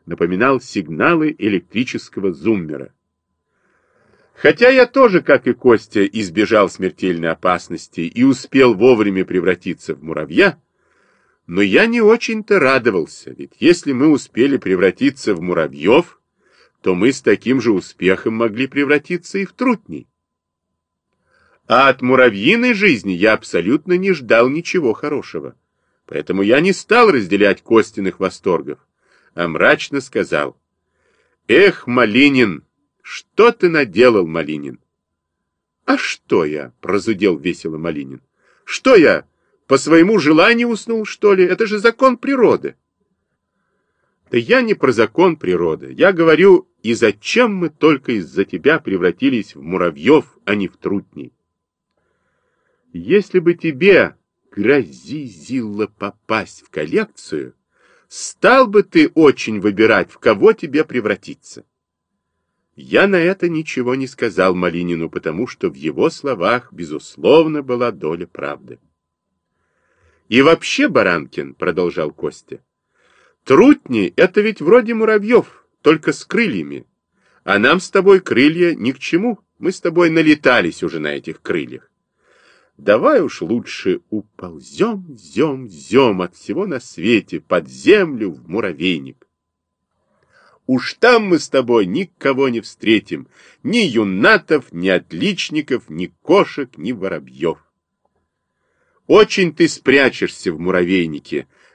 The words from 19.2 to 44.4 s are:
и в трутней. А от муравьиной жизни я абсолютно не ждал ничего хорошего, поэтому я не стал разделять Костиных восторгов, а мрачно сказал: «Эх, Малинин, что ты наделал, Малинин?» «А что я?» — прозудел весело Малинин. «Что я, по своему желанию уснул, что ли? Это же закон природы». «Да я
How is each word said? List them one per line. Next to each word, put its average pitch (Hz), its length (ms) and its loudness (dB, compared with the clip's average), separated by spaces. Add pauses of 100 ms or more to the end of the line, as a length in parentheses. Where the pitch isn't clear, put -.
и 196 80 -4
в - 80 -20
трутней. - 540 -6 (1600)
А 131 220 4
от 131 120 -2
муравьиной 151 720 2
жизни 131 400 0
я 101 200 2
абсолютно 123 600 -2
не 185 180 -2
ждал 123 380 2
ничего 151 440 -4
хорошего, 95 600 -10 (500)
поэтому 87 360 -6
я 110 180 2
не 180 140 0
стал 226 360 2
разделять 101 540 0
Костиных 101 560 0
восторгов, 82 600 -4 (540)
а 85 140 -6
мрачно 135 540 0
сказал: 82 580 -6 (880)
«Эх, 147 400 2
Малинин, 123 800 2 (360)
что - 500 0
ты 190 180 -2
наделал, 117 560 2
Малинин?» 76 540 -8 (1080)
«А 277 120 -2
что - 480 -4
я?» — 73 260 -8 (100)
прозудел 95 560 -2
весело 80 400 -8
Малинин. 73 440 -10 (420)
«Что - 320 0
я, 110 320 4 (400)
по 135 100 2
своему 165 420 4
желанию 196 500 2
уснул, 226 360 -6
что 202 280 0
ли? 185 100 4
Это 185 240 0
же 208 120 -4
закон 240 380 2
природы». 143 580 0 (1600)
«Да 123 80 0
я 190 220 2